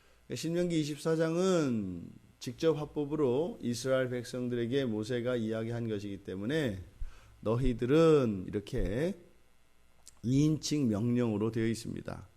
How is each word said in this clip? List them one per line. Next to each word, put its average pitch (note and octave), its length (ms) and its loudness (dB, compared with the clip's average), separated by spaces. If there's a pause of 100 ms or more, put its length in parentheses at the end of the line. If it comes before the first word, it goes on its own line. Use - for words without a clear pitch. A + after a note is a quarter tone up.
(320)
신명기 E3 480 0
이십사 D3+ 360 -2
장은 D3+ 960 0 (260)
직접 D3 380 0
화법으로 D3 880 0
이스라엘 B2+ 480 0
백성들에게 B2 760 -2
모세가 A#2+ 500 -2
이야기한 A2+ 520 -4
것이기 G2+ 360 -6
때문에 G#2+ 600 -4 (560)
너희들은 B2 1080 4
이렇게 G#2 680 -2 (1040)
이 C3+ 220 4
인칭 D3 440 2
명령으로 A2+ 640 2
되어 A2+ 160 0
있습니다. F#2 680 -6